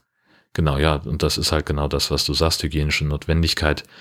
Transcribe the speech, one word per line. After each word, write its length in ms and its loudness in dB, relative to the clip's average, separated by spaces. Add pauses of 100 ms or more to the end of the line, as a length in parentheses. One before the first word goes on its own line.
(520)
Genau, 260 0
ja, 180 4
und 260 -4
das 160 0
ist 140 0
halt 120 0
genau 220 -2
das, 240 -2
was 140 0
du 100 -2
sagst, 300 2
hygienische 400 0
Notwendigkeit. 800 0 (160)